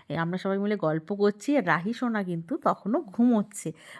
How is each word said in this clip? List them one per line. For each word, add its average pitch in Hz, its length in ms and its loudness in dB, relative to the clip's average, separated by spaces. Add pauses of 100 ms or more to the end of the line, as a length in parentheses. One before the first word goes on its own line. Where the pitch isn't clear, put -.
এ, 147 60 -4
আমরা 170 220 -2
সবাই 196 200 -2
মিলে 208 180 0
গল্প 160 400 -2
করছি। 208 420 2
আর 185 100 0
রাহি 170 260 2
সোনা 226 300 -2
কিন্তু 170 340 -4
তখনও 208 440 0
ঘুমোচ্ছে, 220 680 0 (280)